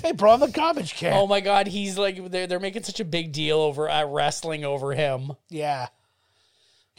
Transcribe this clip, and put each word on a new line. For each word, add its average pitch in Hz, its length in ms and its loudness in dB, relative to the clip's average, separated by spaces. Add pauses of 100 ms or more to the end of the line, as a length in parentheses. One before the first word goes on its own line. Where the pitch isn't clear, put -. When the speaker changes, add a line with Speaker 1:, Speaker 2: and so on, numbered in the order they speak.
Speaker 1:
Hey, 330 100 0
bro, 208 200 6
I'm 247 100 6
a 294 60 6
garbage 302 480 -2
can." 165 160 0
Speaker 2:
Oh 196 140 6
my 202 140 2
God, 196 280 2
he's 196 300 -4
like, 185 320 -2
they're, 185 160 -2
they're 180 140 -2
making 196 240 -6
such - 160 -8
a 214 40 -6
big 165 280 -4
deal 151 280 0
over, 151 280 0
uh, 151 160 2
wrestling 147 600 -2
over 139 300 -4
him. 135 380 -2 (160)
Speaker 1:
Yeah. 147 400 -4 (1120)